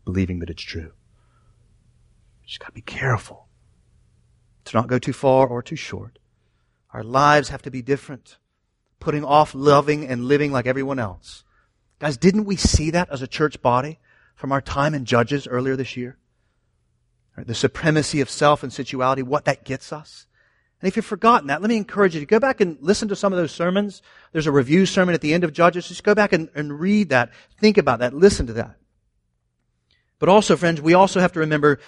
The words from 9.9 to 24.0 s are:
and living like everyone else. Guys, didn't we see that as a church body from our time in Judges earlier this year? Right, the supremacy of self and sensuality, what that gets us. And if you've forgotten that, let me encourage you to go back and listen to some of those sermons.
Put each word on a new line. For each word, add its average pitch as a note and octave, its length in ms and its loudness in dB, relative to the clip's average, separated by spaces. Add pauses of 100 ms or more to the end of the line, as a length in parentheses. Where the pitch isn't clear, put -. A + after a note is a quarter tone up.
and B2 200 -4
living C#3+ 260 2
like B2 140 -2
everyone C3+ 320 -4
else. - 460 -10 (540)
Guys, D3 200 -4
didn't G3+ 260 4
we G3 120 -2
see - 340 0
that F3 200 -2
as C3+ 120 -8
a B2+ 40 -8
church - 360 -4
body C3 360 0 (360)
from C3+ 180 -6
our C#3 80 0
time C#3+ 320 -2
in C3+ 140 -6
Judges A#2+ 400 0
earlier C3 280 -2
this C3 220 -8
year? B2 220 -12 (1160)
Right, - 120 -16
the A2+ 80 -8
supremacy D3+ 640 -2
of B2+ 80 -2
self D3 340 0
and C3 80 -12
sensuality, C3 520 -4
what C3+ 240 -4
that C#3 180 -4
gets - 260 -10
us. - 360 -18 (560)
And F3+ 40 -4
if F#3+ 100 -2
you've A3 100 -4
forgotten G#3+ 420 2
that, D3+ 140 -4
let G#3+ 80 -2
me A#3 60 0
encourage F#3+ 380 0
you D3+ 60 -6
to C#3+ 60 -10
go A3 120 2
back C4 220 0
and E3+ 200 0
listen G3+ 280 -2
to G3 80 -4
some G3 160 -2
of F3+ 60 -2
those D#3+ 140 -2
sermons. F#3 500 -4 (300)